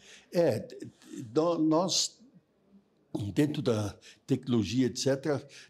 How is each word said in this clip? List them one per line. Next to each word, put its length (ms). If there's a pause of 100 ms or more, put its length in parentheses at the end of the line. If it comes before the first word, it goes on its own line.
(320)
É, 360 (680)
nó-, 240
nós, 640 (1120)
dentro 280
da 340 (300)
tecnologia, 640
et 100
cetera, 480 (240)